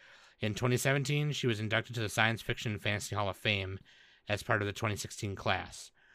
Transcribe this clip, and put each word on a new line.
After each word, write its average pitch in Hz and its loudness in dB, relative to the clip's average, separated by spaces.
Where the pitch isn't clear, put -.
In 104 0
twenty 123 2
seventeen, 143 2
she - -2
was 110 2
inducted 110 0
to 120 -2
the 107 0
Science 110 4
Fiction 120 -2
and 101 -4
Fantasy 104 -2
Hall 101 2
of 92 -2
Fame 95 0
as 104 0
part 110 2
of 101 0
the 101 -2
twenty 104 -2
sixteen 101 -6
class. 92 -4